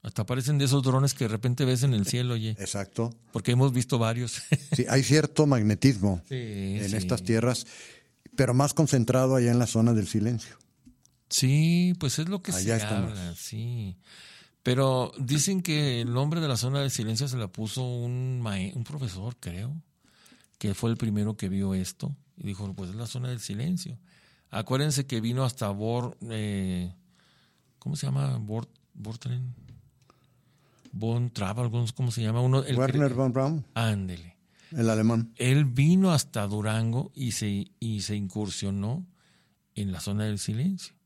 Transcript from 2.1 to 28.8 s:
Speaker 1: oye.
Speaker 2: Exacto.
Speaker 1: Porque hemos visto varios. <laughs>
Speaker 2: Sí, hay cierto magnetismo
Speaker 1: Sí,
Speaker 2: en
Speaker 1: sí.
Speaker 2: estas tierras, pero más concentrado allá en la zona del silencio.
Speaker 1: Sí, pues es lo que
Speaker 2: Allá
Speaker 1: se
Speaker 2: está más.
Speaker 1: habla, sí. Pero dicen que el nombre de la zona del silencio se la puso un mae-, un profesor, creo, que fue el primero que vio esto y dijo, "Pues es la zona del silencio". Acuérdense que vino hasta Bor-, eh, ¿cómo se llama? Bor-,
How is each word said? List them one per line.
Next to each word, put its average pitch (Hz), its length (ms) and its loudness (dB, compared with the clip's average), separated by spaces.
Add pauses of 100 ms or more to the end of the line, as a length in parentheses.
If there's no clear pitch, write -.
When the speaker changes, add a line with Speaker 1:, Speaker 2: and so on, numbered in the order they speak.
Speaker 1:
oye. 110 240 -4
Speaker 2:
Exacto. 104 520 -4 (220)
Speaker 1:
Porque 117 200 0
hemos 131 200 4
visto 123 260 0
varios. 117 440 -2 (160)
<laughs> - 160 -4
Speaker 2:
Sí, 123 140 2
hay 123 160 4
cierto 147 420 4
magnetismo 104 840 4
Speaker 1:
Sí, 135 60 -6
Speaker 2:
en 101 560 -4
Speaker 1:
sí. 107 60 -2
Speaker 2:
estas 98 260 -2
tierras, 113 420 2 (720)
pero 127 200 2
más 139 200 4
concentrado 131 600 4
allá 120 160 4
en 120 80 4
la 117 80 2
zona 113 260 4
del 104 140 2
silencio. 110 480 -2 (760)
Speaker 1:
Sí, 165 680 4
pues 139 180 -2
es 160 100 -2
lo 190 140 -4
que 190 100 -6
Speaker 2:
Allá 104 260 2
Speaker 1:
se 110 60 0
Speaker 2:
está 107 180 0
más. 92 80 -2
Speaker 1:
habla, 90 260 -8
sí. 110 640 -8 (680)
Pero 127 540 2
dicen 151 440 0
que 147 380 0
el 117 120 -2
nombre 151 280 0
de 156 80 0
la 127 80 0
zona 131 240 -2
del 139 100 0
silencio 113 380 -2
se 127 80 -4
la 110 120 -4
puso 110 360 -6
un 123 560 -4
mae-, 110 340 -4
un 117 100 -4
profesor, 120 540 -8
creo, 110 420 -8 (760)
que 101 160 -2
fue 117 160 -2
el 113 60 0
primero 104 400 -2
que 98 140 -4
vio 98 240 0
esto - 420 -6 (200)
y 87 100 -14
dijo, 98 280 -8
"Pues 92 160 -8
es 101 60 -10
la 117 100 -8
zona 123 220 -6
del 120 120 -6
silencio". 127 580 -6 (520)
Acuérdense 135 560 0
que 120 140 -2
vino 123 240 0
hasta 117 260 -2
Bor-, 117 460 -4 (140)
eh, 95 640 -2 (840)
¿cómo 143 180 -6
se 143 100 -6
llama? 135 320 -2
Bor-, 110 320 -6 (240)